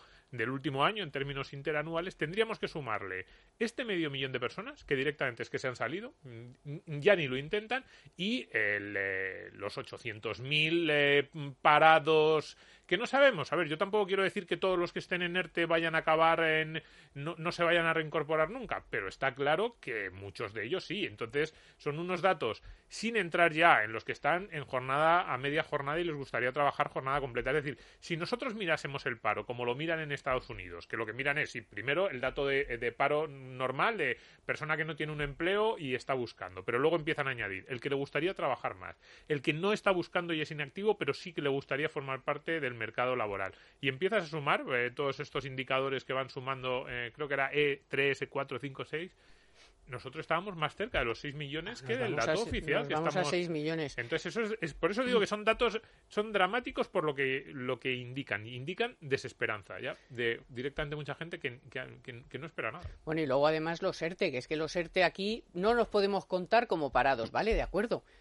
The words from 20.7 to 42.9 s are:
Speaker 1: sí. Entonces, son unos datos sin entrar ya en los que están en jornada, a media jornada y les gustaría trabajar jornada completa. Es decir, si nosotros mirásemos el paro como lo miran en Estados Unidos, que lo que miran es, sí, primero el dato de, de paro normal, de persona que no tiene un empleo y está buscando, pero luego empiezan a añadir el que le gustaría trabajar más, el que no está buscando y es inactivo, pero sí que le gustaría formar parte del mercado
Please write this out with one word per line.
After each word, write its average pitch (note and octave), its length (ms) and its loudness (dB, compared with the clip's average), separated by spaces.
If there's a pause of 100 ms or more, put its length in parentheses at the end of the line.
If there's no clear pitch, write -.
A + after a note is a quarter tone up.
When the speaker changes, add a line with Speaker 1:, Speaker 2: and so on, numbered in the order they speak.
Speaker 1:
sí. F#3 220 -4
Entonces, A#2 480 -4 (240)
son D3 200 -4
unos F3 220 -4
datos D3+ 420 2 (260)
sin A#3 280 -4
entrar F3 380 4
ya D#3 300 8
en A2 80 -4
los A2 120 -4
que - 80 -4
están E3+ 400 0
en D3 120 -6
jornada, D3+ 680 2
a C3 60 0
media C#3+ 240 0
jornada D3 380 -2
y F3 40 -2
les D#3+ 100 -4
gustaría B2+ 380 -2
trabajar C#3+ 380 2
jornada C#3 300 -2
completa. B2 300 -2
Es D3 140 2
decir, C3+ 140 -6 (220)
si E3+ 180 -4
nosotros A#3 360 -4
mirásemos D#3 520 -2
el B2 100 -2
paro G#2+ 300 -2
como A#2+ 180 -6
lo A#2+ 100 0
miran D#3+ 260 -2
en D3+ 120 -8
Estados C3 380 -4
Unidos, F2+ 360 -12
que A2+ 120 -6
lo A2+ 80 -2
que G#2+ 80 -6
miran C#3 240 -2
es, C3 140 -2
sí, - 100 -10
primero C#3+ 480 -2
el C3 100 -8
dato C3 260 -2
de, C#3 300 0
de A#2 160 -4
paro D3 360 0
normal, C3+ 680 -4
de C#3 220 -2 (260)
persona D3+ 320 -2
que D#3 80 -4
no D#3 120 -6
tiene D3+ 160 -4
un D3 100 -4
empleo F#3+ 560 0
y C3+ 160 -4
está B2 180 -4
buscando, F#2+ 520 -6
pero A#2+ 140 2
luego D#3+ 180 4
empiezan D3+ 320 -2
a - 20 0
añadir G#2 380 -4
el B2 120 -6
que - 80 -4
le C#3 80 2
gustaría D3 380 -2
trabajar C3 400 -2
más, F2+ 220 -14 (320)
el D3 120 0
que D3 140 4
no F#3+ 180 4
está G3+ 200 4
buscando F3 420 0
y D#3 80 0
es D3 80 -4
inactivo, G3 480 -2
pero - 160 2
sí - 180 -12
que D#3+ 80 -6
le C#3+ 80 0
gustaría C#3 400 0
formar C3+ 340 -6
parte D3+ 380 -2
del B2 140 -2
mercado B2 420 -2